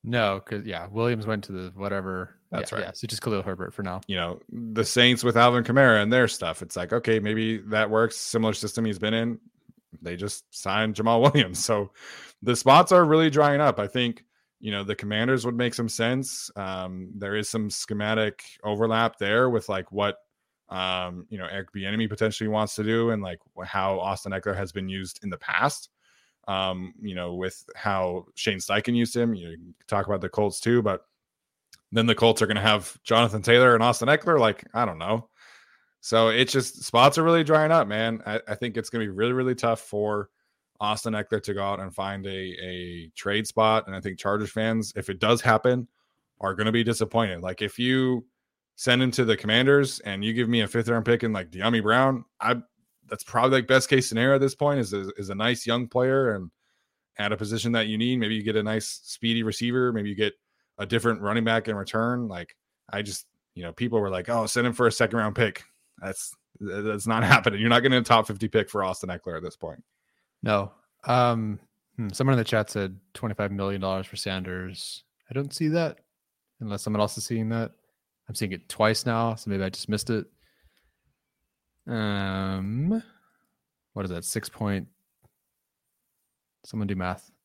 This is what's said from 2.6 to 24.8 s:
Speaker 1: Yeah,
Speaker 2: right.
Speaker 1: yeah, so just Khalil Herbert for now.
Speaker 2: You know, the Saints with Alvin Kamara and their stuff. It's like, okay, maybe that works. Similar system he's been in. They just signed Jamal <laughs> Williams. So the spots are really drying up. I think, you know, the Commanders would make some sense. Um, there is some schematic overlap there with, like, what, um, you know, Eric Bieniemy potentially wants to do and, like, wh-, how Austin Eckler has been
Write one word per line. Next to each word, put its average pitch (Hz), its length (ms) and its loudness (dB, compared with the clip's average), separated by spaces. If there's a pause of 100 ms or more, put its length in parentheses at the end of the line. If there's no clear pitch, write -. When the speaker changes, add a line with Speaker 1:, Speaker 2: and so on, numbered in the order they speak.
Speaker 1:
Yeah, - 60 -6
Speaker 2:
right. 90 80 -6
Speaker 1:
yeah, 90 80 -12
so - 140 -12
just 110 140 -8
Khalil 104 200 -2
Herbert 92 320 -8
for 104 100 -8
now. 92 240 -6
Speaker 2:
You 98 80 -6
know, 85 240 -4 (100)
the 113 360 -4
Saints 123 380 4
with 120 120 2
Alvin 120 280 6
Kamara 120 380 6
and 107 120 2
their 123 140 6
stuff. 85 340 -6
It's 87 160 -12
like, 90 160 -4
okay, 113 260 2
maybe 110 380 -2
that 107 320 0
works. 110 260 2
Similar 110 380 0
system 113 320 -4
he's 101 140 -2
been 107 140 0
in. 113 260 -2 (600)
They 87 140 -8
just 101 300 -8 (100)
signed 107 400 -2
Jamal 113 260 2
<laughs> 139 120 6
Williams. 95 300 0
So 104 280 -2 (500)
the 120 140 2
spots 147 360 6
are 180 120 8
really 156 260 6
drying 143 300 4
up. 139 200 2
I 104 80 -2
think, 120 360 -2 (360)
you 107 120 -6
know, 101 120 -2
the 101 120 -4
Commanders 113 500 0
would 120 120 -2
make 120 160 -2
some 113 160 -4
sense. 127 640 -4
Um, 92 600 -8
there 101 200 -6
is 107 140 -2
some 107 200 -4
schematic 107 760 -2 (200)
overlap 113 540 0
there 113 320 2
with, 113 180 -2
like, 95 240 -6
what, 101 280 0 (500)
um, 92 600 -6
you 107 80 -12
know, 90 140 -10
Eric 95 220 -10
Bieniemy 101 360 -2
potentially 107 380 -2
wants 107 280 0
to 107 80 -4
do 113 260 2
and, 107 120 -2
like, 90 180 -8 (180)
wh-, 90 80 -12
how 95 340 -2
Austin 95 320 -6
Eckler 95 240 -4
has 95 160 -6
been 95 160 -8